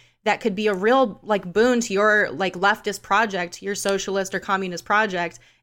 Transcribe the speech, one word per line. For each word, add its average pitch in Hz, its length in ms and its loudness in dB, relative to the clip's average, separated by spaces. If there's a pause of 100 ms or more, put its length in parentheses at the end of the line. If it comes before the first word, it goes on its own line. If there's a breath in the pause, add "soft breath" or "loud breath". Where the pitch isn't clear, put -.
(260 soft breath)
that 208 160 0
could 214 140 0
be 208 120 -2
a 208 60 2
real, 220 500 2
like, 196 300 -2
boon 240 280 4
to 233 120 -6
your, 208 380 4
like, 180 240 -4
leftist 202 460 0
project, 196 600 -2
your 196 140 -6
socialist 196 600 -2
or 185 40 -6
communist 190 440 -4
project, 185 560 -2 (240 soft breath)